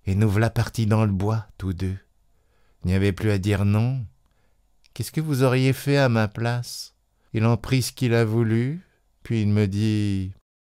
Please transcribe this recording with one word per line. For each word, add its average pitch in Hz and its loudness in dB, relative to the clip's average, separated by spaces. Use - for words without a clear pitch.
et 95 0
nous 107 4
v'là 107 2
partis 113 -2
dans 110 2
le 104 0
bois, 101 -2
tous 95 -4
deux. 92 -6
Il - -4
n'y 90 2
avait 98 2
plus 107 -2
à 101 0
dire 98 0
non. 113 0
Qu'est-ce - -8
que 160 -4
vous 147 0
auriez 131 2
fait 143 0
à 135 4
ma 110 2
place ? 120 -8
Il 110 2
en 117 4
prit 131 0
ce - -6
qu'il 120 0
a 117 4
voulu, 117 0
puis 113 -2
il 104 2
me 104 2
dit : « 101 -2